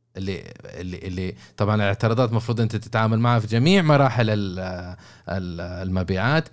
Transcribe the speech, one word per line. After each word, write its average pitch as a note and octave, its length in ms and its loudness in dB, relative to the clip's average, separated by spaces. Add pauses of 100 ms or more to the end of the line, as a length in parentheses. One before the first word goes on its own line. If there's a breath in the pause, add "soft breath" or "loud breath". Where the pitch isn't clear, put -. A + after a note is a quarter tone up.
(180)
اللي، F#2+ 260 -6 (220)
اللي، F2+ 320 -10
اللي F#2 380 -8 (220 loud breath)
طبعًا G#2 180 2
الاعتراضات A2 580 2
مفروض A#2 280 0
أنت A2+ 140 0
تتعامل A2 440 0
معها A#2+ 200 4
في G#2 80 -4
جميع D3+ 340 4
مراحل C3+ 480 4
ال-، G2 300 -2 (680 loud breath)
ال-، F2+ 580 -6
المبيعات، F#2+ 640 0